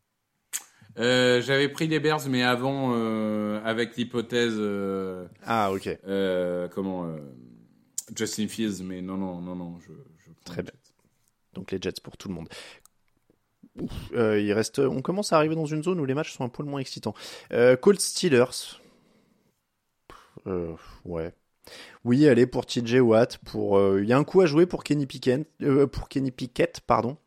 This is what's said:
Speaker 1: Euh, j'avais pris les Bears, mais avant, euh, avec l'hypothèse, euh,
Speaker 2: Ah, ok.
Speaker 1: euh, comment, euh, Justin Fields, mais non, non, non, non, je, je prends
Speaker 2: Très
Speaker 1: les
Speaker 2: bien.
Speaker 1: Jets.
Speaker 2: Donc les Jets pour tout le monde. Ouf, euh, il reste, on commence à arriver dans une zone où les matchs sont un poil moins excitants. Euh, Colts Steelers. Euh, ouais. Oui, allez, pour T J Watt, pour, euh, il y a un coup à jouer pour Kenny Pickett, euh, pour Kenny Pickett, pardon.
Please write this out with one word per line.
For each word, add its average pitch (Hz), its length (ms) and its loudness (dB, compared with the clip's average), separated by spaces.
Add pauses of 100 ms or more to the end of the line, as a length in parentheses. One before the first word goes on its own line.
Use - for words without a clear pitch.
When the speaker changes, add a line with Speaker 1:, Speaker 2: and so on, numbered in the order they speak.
(1000)
Speaker 1:
Euh, 123 440 4
j'avais 139 260 2
pris 160 200 -2
les 156 120 0
Bears, 151 300 0
mais 127 120 2
avant, 127 520 0
euh, 107 680 -2
avec 113 340 -2
l'hypothèse, 120 580 -2
euh, 95 720 -4 (180)
Speaker 2:
Ah, 110 280 0
ok. 98 160 -6 (180)
Speaker 1:
euh, 90 640 -2
comment, 92 360 -6
euh, 80 140 -8 (1000)
Justin 107 320 -4
Fields, 101 340 -4
mais 92 200 -10
non, 95 160 -6
non, 90 240 -6
non, 90 120 -10
non, 87 260 -12
je, 80 120 -20 (240)
je - 140 -20
prends - 240 -20
Speaker 2:
Très - 20 -14
Speaker 1:
les - 80 -4
Speaker 2:
bien. - 80 -16
Speaker 1:
Jets. - 200 -20 (600)
Speaker 2:
Donc 95 180 -14
les 95 120 -4
Jets 87 200 -6
pour - 140 -20
tout - 120 -14
le 92 60 -8
monde. 82 140 -12 (1300)
Ouf, - 140 -8 (220)
euh, 110 260 2
il 104 140 2
reste, 110 240 -2
on 135 240 0
commence 185 320 -2
à - 20 6
arriver 156 180 2
dans 160 120 -2
une 156 160 -4
zone 175 180 -2
où 139 60 -2
les 131 80 -2
matchs 156 200 -4
sont 131 100 -6
un 120 40 -4
poil 147 180 -10
moins 139 140 -6
excitants. 113 340 -8 (380)
Euh, 123 240 6
Colts 202 240 2
Steelers. - 800 0 (1700)
Euh, 87 260 -4 (320)
ouais. 85 300 -8 (680)
Oui, 131 240 4
allez, 123 200 8
pour 123 180 -2
T - 180 -4
J 120 160 2
Watt, 117 460 6
pour, 101 320 0
euh, 98 260 6
il 104 60 0
y 120 60 4
a 135 40 6
un 151 60 2
coup 180 160 4
à 185 60 8
jouer 151 180 4
pour 175 200 -2
Kenny 147 220 0
Pickett, 131 400 -2 (140)
euh, 139 260 4
pour - 220 -8
Kenny 135 220 -2
Pickett, - 560 -4
pardon. 117 400 2